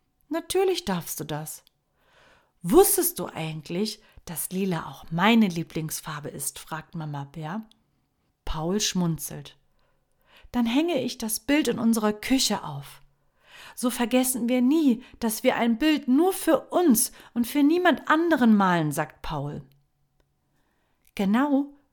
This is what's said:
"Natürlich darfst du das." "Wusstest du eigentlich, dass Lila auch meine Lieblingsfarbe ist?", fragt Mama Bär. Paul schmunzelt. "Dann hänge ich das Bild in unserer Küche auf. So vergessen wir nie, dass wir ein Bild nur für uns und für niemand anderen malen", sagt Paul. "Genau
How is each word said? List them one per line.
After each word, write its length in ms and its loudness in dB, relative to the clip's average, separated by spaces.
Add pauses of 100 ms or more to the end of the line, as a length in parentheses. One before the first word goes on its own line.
(300)
"Natürlich 560 -2
darfst 340 -6
du 40 -10
das." 400 -10 (960)
"Wusstest 580 4
du 60 -6
eigentlich, 760 -6 (240)
dass 260 -8
Lila 340 -2
auch 260 -16
meine 360 4
Lieblingsfarbe 840 -8
ist?", 300 -10
fragt 340 -12
Mama 320 -8
Bär. 420 -10 (760)
Paul 340 -2
schmunzelt. 760 -4 (920)
"Dann 140 0
hänge 360 0
ich 160 -6
das 220 -6
Bild 280 0
in 120 -2
unserer 340 2
Küche 500 0
auf. 380 -14 (760)
So 140 -2
vergessen 580 0
wir 140 2
nie, 420 4 (160)
dass 240 -4
wir 120 4
ein 240 0
Bild 280 2
nur 240 4
für 380 0
uns 420 2 (220)
und 140 -2
für 160 0
niemand 440 2
anderen 480 4
malen", 360 2
sagt 320 -6
Paul. 400 -8 (1500)
"Genau 580 0 (200)